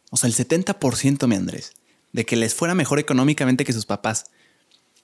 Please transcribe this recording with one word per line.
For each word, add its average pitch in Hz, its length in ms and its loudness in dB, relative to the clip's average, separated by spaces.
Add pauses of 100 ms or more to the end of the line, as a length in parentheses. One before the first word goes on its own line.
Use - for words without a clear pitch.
(100)
O - 60 -10
sea, 123 120 2
el 113 60 0
setenta 170 460 0
por 123 160 0
ciento, 139 320 2
mi 110 80 4
Andrés, - 360 -8 (400)
de 113 120 -4
que 120 120 -2
les 113 180 0
fuera 170 200 0
mejor 143 240 0
económicamente 135 640 2
que 127 80 0
sus 113 140 -4
papás. 110 400 -4 (760)